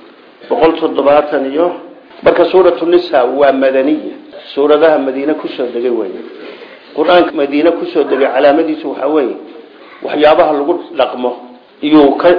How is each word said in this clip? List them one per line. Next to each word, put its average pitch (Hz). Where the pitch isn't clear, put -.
boqol 160
toddobaatan 143
iyo, 160
marka 165
Suuratu 175
Nisaa 165
waa 139
madaniya. 135
Suuradaha 147
Madiine 139
ku -
soo -
degay 120
weeye. 107
Qur-aanka 160
Madiine 147
ku -
soo 151
degay 131
calaamadiisu 147
waxaa 131
weeye 135
waxyaabaha 156
lagu 143
dhaqmo 123
iyuu 151
ka, 175